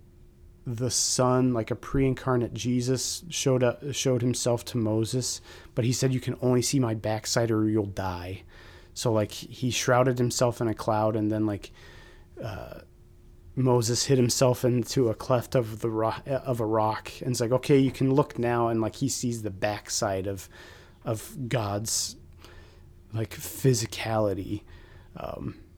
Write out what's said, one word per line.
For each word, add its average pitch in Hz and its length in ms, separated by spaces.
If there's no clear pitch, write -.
the 123 240
Son, 127 640
like, 110 160
a 117 60
pre-incarnate 127 760
Jesus 123 800
showed 127 320
up, 123 320
showed 127 260
himself 120 460
to - 100
Moses, 113 640
but 117 120
he 127 60
said, 131 200
"You 127 80
can - 220
only 123 180
see 127 180
my 123 140
backside 110 580
or 107 200
you'll 107 160
die." 95 560
So, - 200
like, 107 200
he - 380
shrouded 123 480
himself 123 420
in 117 80
a 110 60
cloud, 110 420
and 107 160
then, 107 140
like, 104 260
uh, 98 380
Moses 123 480
hid 139 140
himself 123 440
into 123 460
a 110 60
cleft - 400
of 110 260
the 120 80
ro-, 110 380
of 135 340
a 113 60
rock, 110 440
and 139 80
it's 120 100
like, 117 100
"Okay, 131 280
you 135 120
can 135 240
look 139 240
now," 120 300
and, 113 140
like, 107 140
he 139 120
sees 117 320
the 107 100
backside 98 760
of, 98 240
of 123 460
God's, 107 680
like, 110 160
physicality. 110 1300
Um, - 400